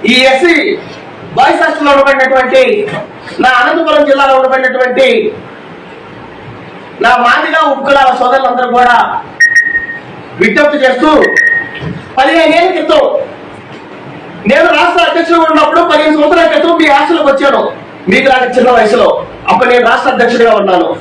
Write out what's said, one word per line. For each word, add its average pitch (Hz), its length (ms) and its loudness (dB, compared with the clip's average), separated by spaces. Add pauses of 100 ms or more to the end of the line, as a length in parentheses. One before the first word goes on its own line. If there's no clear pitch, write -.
(120)
ఈ 254 40 2 (140)
ఎస్సీ 330 240 2 (840)
బాయ్స్ 320 260 2
హాస్టల్లో 302 320 0
ఉండబడినటువంటి, 269 680 2 (800)
నా 254 60 4 (100)
అనంతపురం 311 500 0
జిల్లాలో 277 280 2
ఉండబడినటువంటి 262 720 0 (2000)
నా - 80 4 (140)
మాదిగా 311 340 0 (100)
ఉప్పుకులాల 269 400 2 (120)
సోదరులందరూ 247 560 0
కూడా 240 180 4 (1500)
విజ్ఞప్తి 285 440 2
చేస్తూ, 302 240 2 (1080)
పదిహేను 311 420 2
ఏళ్ల 349 160 2
క్రితం 302 300 2 (1500)
నేను 320 160 4 (100)
రాష్ట్ర 349 300 2
అధ్యక్షుడు 330 320 0 (120)
ఉన్నప్పుడు 302 300 2 (100)
పదిహేను 311 260 2
సంవత్సరాల 330 360 2
క్రితం 330 280 2
మీ 311 140 4
హాస్టల్కి 302 360 0
వచ్చాను, 269 300 0 (500)
మీకు 262 220 2
నాకు 254 140 0 (100)
చిన్న 247 200 4
వయసులో. 220 320 2 (400)
అప్పుడు 240 240 2
నేను 247 160 2
రాష్ట్ర 262 240 0
అధ్యక్షుడిగా 233 480 2
ఉన్నాను. 185 280 0 (120)